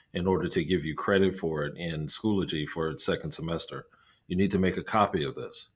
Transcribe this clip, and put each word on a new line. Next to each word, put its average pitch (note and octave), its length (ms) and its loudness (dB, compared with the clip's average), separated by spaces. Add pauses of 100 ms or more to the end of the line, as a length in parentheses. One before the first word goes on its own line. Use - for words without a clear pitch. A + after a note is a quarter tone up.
(140)
in F2+ 120 -2
order F2 220 2
to E2+ 160 0
give D#2 200 2
you D2+ 120 -4
credit F#2+ 420 4
for D#2 260 0
it C#2+ 120 -6
in D#2+ 300 -4
Schoology E2+ 600 -2
for D#2+ 220 -2
its D2+ 160 -6
second D#2+ 280 -2
semester. - 540 -6 (400)
You F#2 100 -4
need F#2+ 140 4
to G2 80 2
make F#2 180 2
a F2+ 60 -2
copy G2+ 400 2
of C2+ 120 -4
this - 420 -10